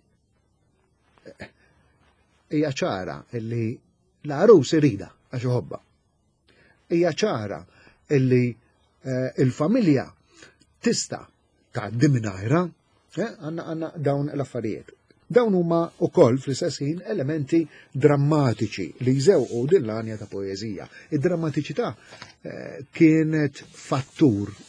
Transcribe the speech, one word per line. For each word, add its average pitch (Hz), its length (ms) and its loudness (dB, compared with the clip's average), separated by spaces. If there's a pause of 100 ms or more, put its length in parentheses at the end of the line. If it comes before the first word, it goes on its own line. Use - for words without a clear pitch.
(2500)
Hija 151 200 0
ċara 92 600 -4
illi 113 400 -4 (540)
l-arus 156 480 6
irida 117 380 2 (200)
għax 120 120 -8
iħobba. 123 360 -2 (1120)
Hija 170 200 2
ċara 107 540 -4 (440)
illi, 127 460 2 (500)
eh, 131 320 -4
il-familja 151 680 2 (800)
tista' - 440 -2 (480)
tgħaddi 113 340 0
mingħajrha, 113 520 0 (520)
eh, 202 280 -6
għandna, 160 220 -8
għandna 160 340 -8
dawn 143 320 -2
l-affarijiet. 110 640 -8 (360)
Dawn 226 240 2
huma 170 280 0 (180)
wkoll 139 400 4
fl-istess 135 400 -4
ħin 160 240 -4
elementi 160 560 -2 (300)
drammatiċi 139 1120 2
li 131 140 2
jżewqu 131 500 2
din 170 160 4
l-għanja 110 340 -6
ta' 104 140 -14
poeżija. 98 560 -8 (240)
Id-drammatiċità, 160 800 -2 (540)
eh, - 500 -14
kienet 156 640 4
fattur - 920 -2 (160)